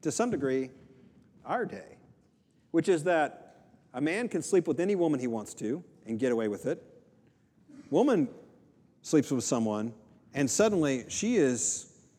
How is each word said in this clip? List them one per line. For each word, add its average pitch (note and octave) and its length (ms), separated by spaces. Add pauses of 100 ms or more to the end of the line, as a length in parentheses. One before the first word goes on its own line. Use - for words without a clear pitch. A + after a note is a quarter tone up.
to D3 100
some A#3+ 180
degree, C3 400 (720)
our G3+ 200
day, F#3 320 (720)
which E3 180
is E3 160
that D#3+ 600 (260)
a B2 80
man F#3 280
can F3 120
sleep F3 280
with D3 100
any F#3+ 160
woman E3 240
he B2 80
wants A2+ 280
to C3 280 (240)
and A2 120
get B2+ 120
away A2+ 160
with G#2 200
it. E3 140 (1080)
Woman F#3 380 (720)
sleeps D3 320
with B2 100
someone, A2+ 520 (380)
and C#3 160
suddenly D#3 600
she A#3 280
is B2+ 560 (260)